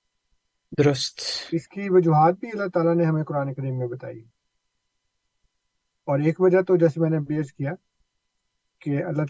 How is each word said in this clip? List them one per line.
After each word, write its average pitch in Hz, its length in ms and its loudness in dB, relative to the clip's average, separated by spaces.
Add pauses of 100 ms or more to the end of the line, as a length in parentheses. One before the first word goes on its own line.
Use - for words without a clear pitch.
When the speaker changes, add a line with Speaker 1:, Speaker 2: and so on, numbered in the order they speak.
(800)
Speaker 1:
درست۔ 143 420 2 (320)
Speaker 2:
اس 165 160 -4
کی 196 220 -8
وجوہات 170 500 4
بھی 233 120 -12
اللہ 202 220 -4
تعالیٰ 170 200 2
نے 170 100 0
ہمیں 156 200 0
قرآن 139 300 -6
کریم 135 240 -6
میں 127 80 -6
بتائی۔ 120 320 -12 (1900)
اور 143 120 0
ایک 156 220 0
وجہ 185 200 4
تو 185 160 2
جیسے 165 240 2
میں 160 100 2
نے 160 100 0
بیعرض 147 320 -6
کیا 143 200 -6 (1080)
کہ 147 240 -4
اللہ 156 260 -4